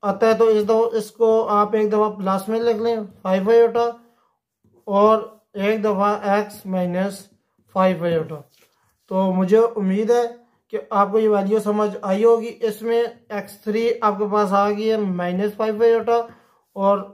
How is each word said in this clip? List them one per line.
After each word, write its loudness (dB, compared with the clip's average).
आता 0
है, 4
तो 4
इस 2
दो, 2
इसको 0
आप 0
एक 2
दफ़ा 2
plus -4
में -2
लिख 0
लें, -4
फ़ाइव 0
आयोटा 4
और 2
एक -2
दफ़ा 0
x -4
minus -4
five 2
आयोटा। -4
तो 0
मुझे 4
उम्मीद 0
है 2
कि -4
आपको 2
ये 2
value 2
समझ 0
आई -2
होगी। 4
इसमें -4
एक्स -8
थ्री -2
आपके -2
पास 0
आ 2
गई -4
है 0
माइनस -4
फ़ाइव -2
आयोटा 2
और 0